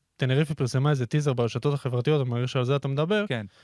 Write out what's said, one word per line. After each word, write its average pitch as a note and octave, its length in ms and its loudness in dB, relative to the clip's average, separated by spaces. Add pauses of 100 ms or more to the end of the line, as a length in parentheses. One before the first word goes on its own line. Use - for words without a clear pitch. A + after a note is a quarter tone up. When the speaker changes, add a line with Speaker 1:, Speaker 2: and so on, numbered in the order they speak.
(160)
Speaker 1:
טנריפה C#3+ 380 2
פרסמה C#3 360 0
איזה C3 160 0
טיזר D3 260 0
ברשתות B2 420 0
החברתיות, C3+ 480 0
אני B2+ 80 -4
מעריך A#2+ 180 -2
שעל B2+ 160 -2
זה C3+ 120 2
אתה C#3 120 -4
מדבר. E3 400 0
Speaker 2:
כן. A2+ 180 -4 (180)